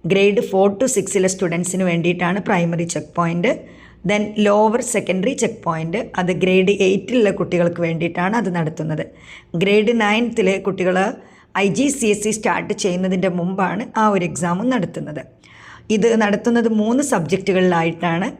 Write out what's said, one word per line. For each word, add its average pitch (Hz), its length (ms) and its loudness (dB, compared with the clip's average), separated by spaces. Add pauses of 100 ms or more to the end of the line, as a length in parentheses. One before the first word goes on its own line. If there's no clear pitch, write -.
(100)
ഗ്രേഡ് 196 400 4
ഫോർ 190 180 4 (120)
to 175 60 2 (100)
സിക്സിലെ 190 360 0
സ്റ്റുഡൻസിന് 180 560 -2
വേണ്ടിയിട്ടാണ് 175 500 0 (100)
പ്രൈമറി 170 440 0
ചെക്ക് - 260 -8
പോയിന്റ്. 170 340 0 (560)
Then 208 140 2 (240)
ലോവർ 214 340 4 (140)
സെക്കൻഡറി 185 480 0
ചെക്ക് 220 240 -2
പോയിന്റ്, 165 340 -4 (200)
അത് 180 120 0 (100)
ഗ്രേഡ് 185 300 4 (140)
എയ്റ്റിലുള്ള 196 440 2 (100)
കുട്ടികൾക്ക് 175 460 0
വേണ്ടിയിട്ടാണ് 170 540 -2
അത് 190 160 -2
നടത്തുന്നത്. 160 480 -4 (580)
ഗ്രേഡ് 208 300 4 (100)
നയൻത്തിലെ 214 520 2 (120)
കുട്ടികൾ 185 300 0 (640)
ഐ 202 40 2 (120)
ജി 269 80 2 (100)
സി 226 180 -2
എസ് 208 160 -2
ഇ - 60 -2
സ്റ്റാർട്ട് 180 460 -2
ചെയ്യുന്നതിൻ്റെ 185 560 0
മുമ്പാണ് 185 460 -2 (180)
ആ - 20 4 (100)
ഒരു 180 140 0
എക്സാമും 180 460 -2
നടത്തുന്നത്. 151 480 -6 (760)
ഇത് 214 120 4 (140)
നടത്തുന്നത് 233 460 2 (120)
മൂന്ന് 240 220 2 (100)
സബ്ജക്റ്റുകളിലായിട്ടാണ്. 180 1160 0 (120)